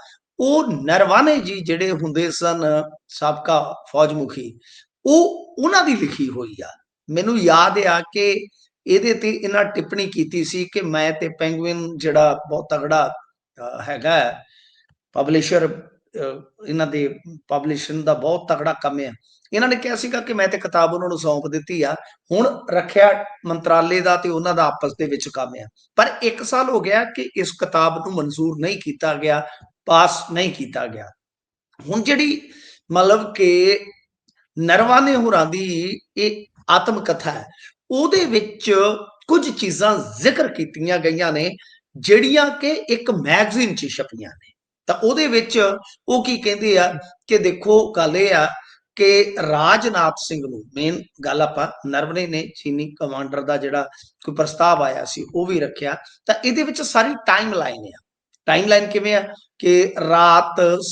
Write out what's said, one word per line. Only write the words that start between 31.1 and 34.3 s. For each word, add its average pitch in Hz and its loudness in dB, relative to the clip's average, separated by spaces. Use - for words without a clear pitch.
ਹੁਣ 208 -2
ਜਿਹੜੀ, 285 -2
ਮਤਲਬ 196 4
ਕਿ 185 4